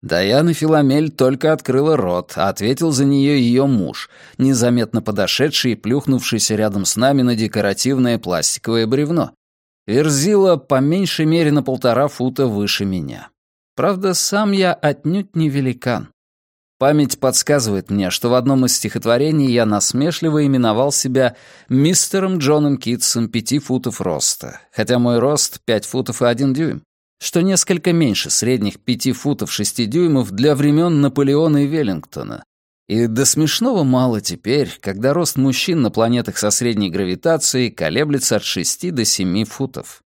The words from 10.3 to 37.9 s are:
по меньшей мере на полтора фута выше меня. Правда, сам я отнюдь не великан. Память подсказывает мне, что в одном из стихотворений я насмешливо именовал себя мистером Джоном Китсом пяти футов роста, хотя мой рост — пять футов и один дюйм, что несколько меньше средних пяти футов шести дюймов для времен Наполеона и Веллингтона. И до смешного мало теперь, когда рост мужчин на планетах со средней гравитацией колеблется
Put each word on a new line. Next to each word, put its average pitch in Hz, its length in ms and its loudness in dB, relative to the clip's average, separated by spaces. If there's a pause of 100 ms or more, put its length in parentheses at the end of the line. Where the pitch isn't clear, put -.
по 131 220 0
меньшей 160 460 0
мере 160 260 2
на 147 120 2
полтора 127 460 0
фута 127 360 -2
выше 101 400 -2
меня. 78 440 -6 (460)
Правда, 190 380 0
сам 202 380 0
я 190 220 2
отнюдь 165 600 -2
не 160 140 2
великан. 127 600 -4 (680)
Память 143 400 2
подсказывает 123 680 0
мне, 98 220 0
что - 180 -2
в 123 60 4
одном 131 300 2
из 123 100 0
стихотворений 131 760 0
я 117 140 4
насмешливо 147 800 0
именовал 127 460 2
себя 127 440 0 (340)
мистером 180 680 2
Джоном 147 400 2
Китсом 117 520 -2
пяти 117 280 -2
футов 127 420 -4
роста, 78 600 -4 (120)
хотя 120 280 0
мой 120 180 2
рост — 139 480 0
пять 107 200 0
футов - 360 -6
и 123 40 2
один 127 280 0
дюйм, 143 300 -4 (360)
что - 220 -2
несколько 180 520 0
меньше 131 360 2
средних 107 500 0
пяти 127 320 -2
футов 117 400 -4
шести 110 340 -2
дюймов 135 460 0
для 131 240 2
времен 147 460 2
Наполеона 143 640 2
и 143 40 0
Веллингтона. 82 760 -4 (440)
И 117 200 2
до 113 180 0
смешного 170 580 0
мало 127 380 2
теперь, 123 580 -2
когда 104 340 -2
рост 165 220 -2
мужчин 135 460 0
на 110 100 2
планетах 117 460 0
со 107 140 0
средней 104 380 0
гравитацией 113 800 0
колеблется 123 680 -2